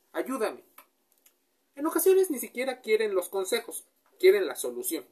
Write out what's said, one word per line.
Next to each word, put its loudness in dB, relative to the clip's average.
ayúdame". -6
En -6
ocasiones 4
ni -6
siquiera -8
quieren 0
los -2
consejos, -6
quieren 6
la -6
solución. -6